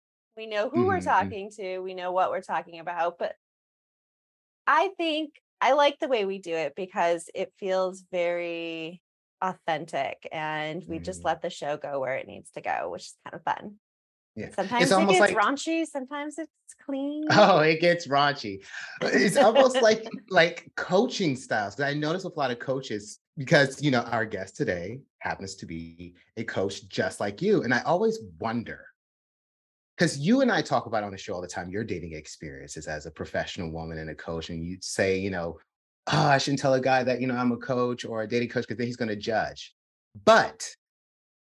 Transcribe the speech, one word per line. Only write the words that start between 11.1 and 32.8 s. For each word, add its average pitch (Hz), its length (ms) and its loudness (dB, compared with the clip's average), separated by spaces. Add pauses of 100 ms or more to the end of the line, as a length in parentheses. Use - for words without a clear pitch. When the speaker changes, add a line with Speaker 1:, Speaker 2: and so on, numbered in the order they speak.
Speaker 2:
Mm. 175 40 -6
Speaker 1:
let 165 160 -2
the 175 80 -4
show 151 280 -6
go 143 220 -6
where 131 180 -2
it - 100 -10
needs 98 240 -18
to - 100 -14
go, 78 300 -4
which - 120 -10
is - 220 -18
kind - 100 -12
of 165 80 -14
fun. - 320 -6 (600)
Speaker 2:
Yeah. 104 140 -8 (280)
It's 190 140 6
Speaker 1:
Sometimes 190 60 8
it - 0 -
Speaker 2:
almost 196 120 6
Speaker 1:
gets 190 220 6
Speaker 2:
like - 0 -
Speaker 1:
raunchy, 285 540 0
sometimes 285 520 -8
it's 320 140 -10 (340)
clean. 294 460 -4
Speaker 2:
Oh, 190 280 8
it 160 200 4
gets 170 280 2
raunchy. 143 560 0 (380)
It's 208 360 2
almost 254 440 6
like, 220 280 4 (100)
Speaker 1:
<laughs> - 100 -18
Speaker 2:
like 170 460 2
coaching 190 600 2
styles, 104 400 -4
'cause 143 100 -2
I 143 80 -2
notice 156 300 -2
with 175 120 -8
a 156 40 -6
lot 131 120 0
of 120 80 -6
coaches, 131 600 -6 (180)
because, 139 440 4
you 147 100 2
know, 123 100 4
our 117 240 -2
guest 98 320 -8
today 107 440 -4 (180)
happens 92 360 -8
to - 100 -16
be 82 500 -12 (220)
a 113 60 -6
coach - 440 -4
just - 320 -4
like 104 220 -4
you. 185 220 2
And 120 100 0
I 120 80 0
always 214 380 0 (200)
wonder, 107 460 -6 (1120)
'cause 160 200 2
you 208 240 4
and 240 100 4
I 165 100 2
talk 131 260 0
about 107 160 -2
on 101 80 -6
the 98 60 -12
show - 180 -10
all 90 60 -6
the 90 60 -8
time, 90 220 -8
your 101 140 -4
dating 87 300 -6
experiences 73 760 -14